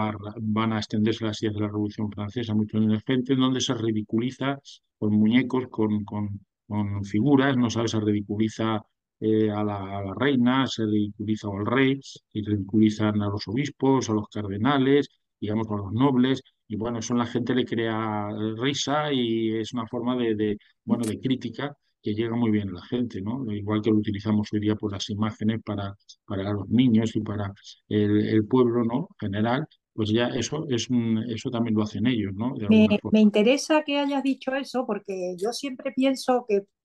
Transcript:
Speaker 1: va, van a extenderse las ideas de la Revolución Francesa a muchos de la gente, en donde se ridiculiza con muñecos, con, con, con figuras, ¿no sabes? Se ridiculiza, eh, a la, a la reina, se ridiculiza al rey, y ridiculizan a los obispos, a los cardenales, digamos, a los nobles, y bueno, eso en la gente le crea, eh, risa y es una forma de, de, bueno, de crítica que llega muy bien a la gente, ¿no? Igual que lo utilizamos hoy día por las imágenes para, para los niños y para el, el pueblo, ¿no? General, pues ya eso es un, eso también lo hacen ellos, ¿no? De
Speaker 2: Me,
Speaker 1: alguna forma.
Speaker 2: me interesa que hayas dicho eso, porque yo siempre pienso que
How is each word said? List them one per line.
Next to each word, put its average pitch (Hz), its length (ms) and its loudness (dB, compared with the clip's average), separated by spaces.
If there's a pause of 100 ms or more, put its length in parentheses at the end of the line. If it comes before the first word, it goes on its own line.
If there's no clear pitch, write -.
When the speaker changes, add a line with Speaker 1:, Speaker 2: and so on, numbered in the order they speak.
(200)
Speaker 1:
va, 104 220 -10
van 110 320 0
a 110 60 0
extenderse 107 440 0
las 107 180 -4
ideas 107 140 -2
de 104 60 -4
la 104 60 0
Revolución 104 440 -4
Francesa 104 400 -6
a 107 40 0
muchos 107 260 0
de 110 120 4
la 107 140 0
gente, 131 260 0
en 131 60 2
donde 131 220 2
se 131 120 0
ridiculiza 113 840 -2 (380)
con 107 160 0
muñecos, 123 560 4
con, 107 340 0
con, 104 380 -6 (260)
con 101 380 -4
figuras, 135 500 4
¿no 120 140 2
sabes? 113 220 0
Se 110 100 0
ridiculiza, 107 800 0 (380)
eh, 110 300 2
a 104 140 -2
la, 98 340 -4
a 98 60 -6
la 98 100 -6
reina, 127 540 2
se 117 180 -4
ridiculiza 107 640 -2
al 101 180 -4
rey, 135 340 2 (340)
y 110 100 -6
ridiculizan 104 800 2
a 104 80 -2
los 104 180 -6
obispos, 131 640 0
a - 20 0
los 107 140 -2
cardenales, 131 800 2 (340)
digamos, 107 300 -2
a 104 40 -2
los 101 160 -4
nobles, 127 500 2 (260)
y 107 80 -8
bueno, 113 240 -4
eso 120 140 -4
en 120 60 2
la 120 60 2
gente 117 300 -2
le 123 100 0
crea, 110 640 -2
eh, 107 320 -4
risa 147 500 -2
y 113 460 0
es 110 160 -6
una 117 140 -6
forma 123 280 -4
de, 113 200 0
de, 104 220 0 (280)
bueno, 110 200 0
de 107 140 -4
crítica 131 560 -4 (260)
que 107 120 -4
llega 113 220 -2
muy 120 160 2
bien 104 180 0
a 87 40 -8
la 87 100 -12
gente, 117 380 -4
¿no? 117 300 -6
Igual 104 300 -2
que 110 80 0
lo 107 80 4
utilizamos 107 560 0
hoy 107 60 0
día 104 160 0
por 104 160 -4
las 95 180 -8
imágenes 107 560 -2
para, 101 300 -6 (300)
para 101 280 -4
los 98 160 -6
niños 113 460 4
y 110 60 -2
para 104 300 -4 (380)
el, 107 380 4
el 107 180 4
pueblo, 120 380 4
¿no? 123 260 -2 (100)
General, 113 460 0 (280)
pues 104 160 -2
ya 120 180 2
eso 131 420 -4
es 117 200 -2
un, 113 380 0
eso 117 220 -6
también 117 260 0
lo 107 80 2
hacen 104 220 -2
ellos, 104 300 0
¿no? 104 200 -4
De - 120 -6
Speaker 2:
Me, 214 160 8
Speaker 1:
alguna 208 180 4
forma. 208 160 2
Speaker 2:
me 214 40 8
interesa 247 640 4
que 285 140 -2
hayas 277 260 0
dicho 262 300 -2
eso, 262 320 -4
porque 190 520 -6
yo 202 160 -2
siempre 262 380 -8
pienso 254 560 0
que 202 180 0 (200)